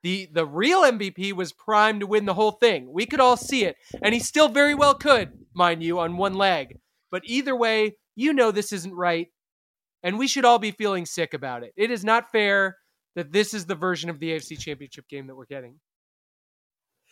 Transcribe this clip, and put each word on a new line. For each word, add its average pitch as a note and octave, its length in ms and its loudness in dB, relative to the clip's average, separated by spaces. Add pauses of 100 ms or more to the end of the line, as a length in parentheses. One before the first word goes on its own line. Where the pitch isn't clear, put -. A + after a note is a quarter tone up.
The, F#3 300 -4
the D#3+ 120 0
real A3+ 400 2
M B3 140 4
V G3 140 -6
P G3 200 -6
was F3+ 200 -6
primed G#3+ 480 2
to G3+ 80 -8
win G#3 180 0
the F#3+ 80 0
whole G#3+ 180 2
thing. E3 400 0
We G3+ 140 -2
could C#4+ 140 -2
all B3 160 6
see - 280 -2
it, - 120 -4 (260)
and G#3+ 100 2
he A#3+ 80 0
still D4+ 280 4
very C#4+ 260 4
well C#4+ 200 6
could, A#3+ 380 2 (220)
mind E3+ 300 2
you, E3+ 160 0
on E3+ 160 -2
one F#3+ 180 0
leg. F3+ 440 0 (320)
But F#3 140 -6
either B3+ 320 -2
way, A3 400 0 (200)
you C#4 160 0
know B3 200 4
this G3+ 200 -4
isn't F#3 220 -10
right, F3 340 -2 (720)
and F#3+ 160 -4
we C4 100 0
should C4+ 160 -2
all A#3+ 160 8
be G#3+ 100 -4
feeling G3 360 -4
sick - 280 -6
about B2 300 -10
it. A2+ 120 -20
It A3 140 0
is G#3 140 -6
not A#3 260 0
fair G3 460 0 (400)
that D3+ 160 -10
this G#3 220 0
is F#3 120 -8
the F#3 80 -6
version E3+ 360 -4
of D3 100 -10
the D#3+ 120 -6
A D#3+ 40 -4
F D#3 60 -8
C D#3 140 -16
Championship C#3 520 -14
game C#3 200 -14
that C3+ 80 -20
we're C3 100 -20
getting. C3+ 340 -18 (1300)